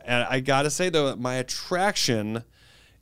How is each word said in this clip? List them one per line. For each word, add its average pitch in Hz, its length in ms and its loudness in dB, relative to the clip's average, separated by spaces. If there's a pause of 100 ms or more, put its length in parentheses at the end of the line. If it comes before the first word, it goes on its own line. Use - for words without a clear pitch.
and 120 260 2
I 131 80 0
gotta 135 320 2
say, 180 180 0
though, 147 280 2
my 127 180 -4
attraction 127 1120 -2 (580)